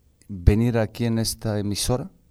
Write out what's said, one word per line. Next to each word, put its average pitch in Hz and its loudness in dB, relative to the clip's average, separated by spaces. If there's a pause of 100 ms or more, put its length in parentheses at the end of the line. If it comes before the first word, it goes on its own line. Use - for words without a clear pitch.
(280)
venir 104 2
aquí 110 -2
en 113 0
esta 107 -4
emisora 104 -2 (220)